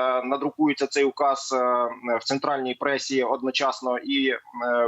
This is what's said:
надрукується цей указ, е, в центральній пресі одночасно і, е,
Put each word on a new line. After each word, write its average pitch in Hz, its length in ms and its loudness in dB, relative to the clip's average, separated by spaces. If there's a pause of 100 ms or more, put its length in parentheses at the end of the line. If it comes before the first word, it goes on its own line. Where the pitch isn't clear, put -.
(240)
надрукується 139 640 0
цей 139 160 2
указ, 135 500 0
е, 123 640 0
в 110 60 -4
центральній 139 500 -2
пресі 135 500 0
одночасно 127 720 -2
і, 135 320 0
е, 120 80 0 (500)